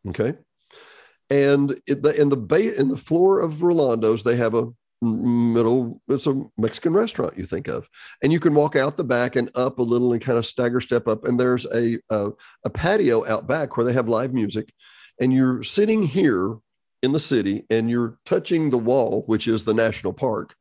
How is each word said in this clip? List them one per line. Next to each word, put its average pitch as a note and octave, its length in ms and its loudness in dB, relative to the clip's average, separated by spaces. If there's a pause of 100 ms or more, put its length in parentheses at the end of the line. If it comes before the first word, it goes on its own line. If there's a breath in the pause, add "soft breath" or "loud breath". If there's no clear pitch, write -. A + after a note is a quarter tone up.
Okay. A2+ 280 -4 (920 loud breath)
And C#3 580 2
it, C#3+ 140 -2
the, D3 180 2
in C#3+ 100 4
the C#3 80 2
ba-, D3+ 420 0
in C3+ 80 2
the C3 100 -2
floor F#3+ 420 2
of D#3+ 220 -4
Rolondo's, A#2 640 2
they A#2 120 2
have A2+ 180 0
a A#2 160 0 (340)
m-, A#2 500 0
middle, A#2 540 0
it's C#3+ 200 -2
a C3+ 160 -2 (140)
Mexican A2+ 360 -2
restaurant G#3 440 -2
you F2+ 80 -8
think - 220 -8
of, - 200 -8 (340 loud breath)
and C#3 120 2
you E3+ 60 2
can E3 140 2
walk D3 220 2
out C#3+ 220 0
the E3+ 60 -4
back A#2+ 320 0
and A#2 200 0
up B2+ 240 -2
a B2+ 40 0
little A#2+ 300 2
and A2+ 80 -2
kinda A#2+ 220 0
stagger B2 380 -2
step A#2 260 -2
up. G#2+ 180 -2
And B2 140 0
there's B2 280 0
a, A#2 300 0 (120)
a, G#2 220 -2 (340 loud breath)
a G#2 40 -2
patio D#3+ 580 0
out A2 200 -2
back D3 300 -4
where A#2 80 2
they B2 80 0
have A#2+ 160 0
live A#2+ 240 -2
music, G#2+ 400 -4 (460 loud breath)
and B2+ 140 2
you're B2+ 300 2
sitting G#3+ 400 0
here B2 540 0 (440)
in C3 120 0
the D3+ 60 0
city G#2+ 520 -2
and A2+ 180 0
you're A#2 360 -2
touching D#3+ 440 0
the C3 80 2
wall, A#2 480 0
which G#2+ 220 0
is A2 160 0
the A2+ 100 -2
national A2 400 0
park G#2+ 480 -4